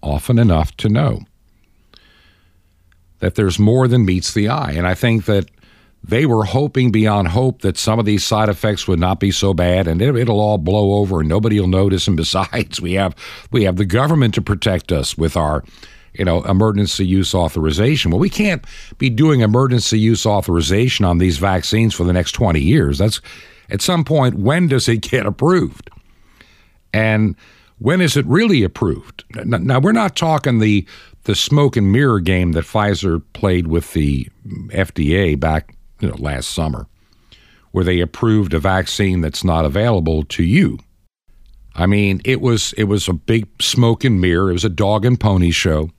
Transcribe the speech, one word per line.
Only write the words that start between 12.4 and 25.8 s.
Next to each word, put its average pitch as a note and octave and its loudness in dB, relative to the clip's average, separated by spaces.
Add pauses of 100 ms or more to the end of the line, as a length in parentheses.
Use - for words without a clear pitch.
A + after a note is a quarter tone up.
we F2+ -6
have, F#2+ -2 (360)
we A#2+ 2
have F#2 2
the G2+ 0
government B2+ 2
to G#2+ -2
protect F#2+ -2
us C#2+ -4
with D#2+ -2
our, D2+ -2 (500)
you - -6
know, E2+ 0
emergency G2+ 0
use F#2+ 0
authorization. F2 0
Well, E2+ 0
we F#3+ 0
can't G3 -2 (340)
be C3+ 0
doing C3+ 2
emergency A2+ 2
use A2 2
authorization G2+ 0
on F2 2
these E2+ 2
vaccines G2 0
for F2+ -4
the F2+ 2
next F2+ 0
twenty E2+ 0
years. C#2+ 2
That's, G#2+ 0 (500)
at G2+ -6
some E3+ 0
point, C3 0
when D#3 2
does C3 0
it A#2 0
get A#2 -4
approved? D#3 -2 (1040)